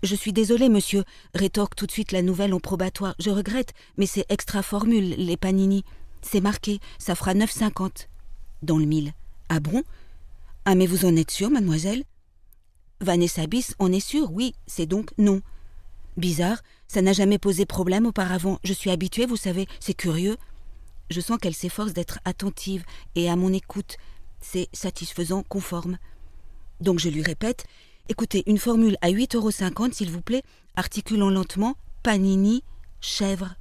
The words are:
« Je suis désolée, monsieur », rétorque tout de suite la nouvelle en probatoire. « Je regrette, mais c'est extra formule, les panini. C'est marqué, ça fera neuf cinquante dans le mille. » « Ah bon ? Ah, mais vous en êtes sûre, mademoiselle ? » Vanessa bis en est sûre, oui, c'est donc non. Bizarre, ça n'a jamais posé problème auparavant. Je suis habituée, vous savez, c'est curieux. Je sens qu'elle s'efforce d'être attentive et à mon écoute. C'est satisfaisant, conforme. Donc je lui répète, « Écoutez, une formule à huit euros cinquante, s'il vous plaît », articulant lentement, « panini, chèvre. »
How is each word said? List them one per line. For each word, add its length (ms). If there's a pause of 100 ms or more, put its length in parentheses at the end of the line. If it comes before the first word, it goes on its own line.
« 0
Je 120
suis 180
désolée, 380
monsieur », 340 (300)
rétorque 400
tout 120
de 60
suite 200
la 100
nouvelle 320
en 60
probatoire. « 580
Je 100
regrette, 460 (240)
mais 80
c'est 240
extra 320
formule, 480
les 260
panini. 480 (380)
C'est 180
marqué, 400 (180)
ça 160
fera 200
neuf 160
cinquante 580 (540)
dans 160
le 80
mille. » « 260 (380)
Ah 100
bon ? 220 (840)
Ah, 100
mais 120
vous 180
en 120
êtes 140
sûre, 200
mademoiselle ? » 540 (960)
Vanessa 440
bis 320
en 140
est 80
sûre, 320
oui, 220 (120)
c'est 200
donc 320
non. 240 (760)
Bizarre, 460 (260)
ça 140
n'a 100
jamais 260
posé 280
problème 400
auparavant. 580
Je 80
suis 160
habituée, 380
vous 100
savez, 320 (120)
c'est 120
curieux. 460 (720)
Je 100
sens 180
qu'elle 160
s'efforce 380
d'être 320
attentive 600 (320)
et 120
à 80
mon 160
écoute. 460 (420)
C'est 320
satisfaisant, 680
conforme. 560 (840)
Donc 200
je 100
lui 120
répète, « 440 (440)
Écoutez, 360
une 120
formule 440
à 80
huit 260
euros 160
cinquante, 420
s'il 160
vous 100
plaît », 220 (320)
articulant 560
lentement, « 460 (260)
panini, 600 (360)
chèvre. » 600